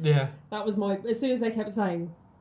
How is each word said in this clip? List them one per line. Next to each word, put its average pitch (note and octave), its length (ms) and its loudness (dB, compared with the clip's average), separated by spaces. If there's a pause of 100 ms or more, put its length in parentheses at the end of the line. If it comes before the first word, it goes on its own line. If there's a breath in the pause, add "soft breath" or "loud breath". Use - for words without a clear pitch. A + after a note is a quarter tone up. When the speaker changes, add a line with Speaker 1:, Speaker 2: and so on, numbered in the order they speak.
Speaker 1:
Yeah. C#3+ 260 4 (220)
Speaker 2:
That G#3+ 160 -4
was G#3+ 100 0
my, G3 220 0 (100)
as A3+ 120 0
soon C4 120 2
as B3 80 2
they A3 120 0
kept G#3+ 220 -4
saying, F3 400 0 (280)